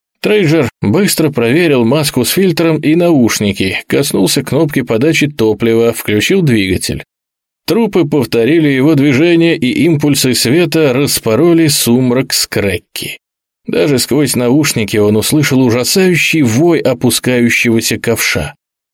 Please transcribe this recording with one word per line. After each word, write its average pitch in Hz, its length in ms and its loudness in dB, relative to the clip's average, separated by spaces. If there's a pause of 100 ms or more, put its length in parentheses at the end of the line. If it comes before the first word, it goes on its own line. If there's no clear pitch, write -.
(200)
Трейджер 165 480 2 (140)
быстро 160 480 0
проверил 131 540 0
маску 139 400 -2
с - 60 -6
фильтром 170 480 0
и 151 180 0
наушники, 110 880 0
коснулся 135 560 0
кнопки 147 400 -2
подачи 139 460 0
топлива, 113 640 0
включил 110 500 -2
двигатель. 98 640 -2 (640)
Трупы 208 380 0
повторили 143 640 0
его 139 260 2
движение, 156 640 2
и 123 280 0
импульсы 147 500 0
света 156 580 0
распороли 143 760 0
сумрак 127 680 0
Скрекки. - 840 -6 (480)
Даже 143 320 0
сквозь 127 380 -2
наушники 123 600 0
он 107 200 2
услышал 135 440 0
ужасающий 147 840 0
вой 143 360 2
опускающегося 120 1200 0
ковша. 113 560 -4 (400)